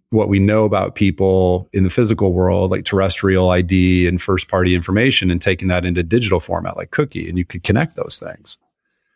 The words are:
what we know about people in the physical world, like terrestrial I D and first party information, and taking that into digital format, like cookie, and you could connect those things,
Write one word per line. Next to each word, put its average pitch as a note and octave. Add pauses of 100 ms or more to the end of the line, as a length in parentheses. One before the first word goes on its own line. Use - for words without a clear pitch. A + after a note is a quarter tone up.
(100)
what G#2+
we G2
know G#2+
about G2
people F#2
in G2
the F#2+
physical G2+
world, F#2
like F#2+
terrestrial F#2+
I F#2
D F2+
and F2
first -
party F#2
information, F#2+
and F2
taking F#2+
that F2+
into F2
digital F#2+
format, F2
like F2+
cookie, G#2+
and E2+
you F2
could F2
connect D3
those -
things, - (580)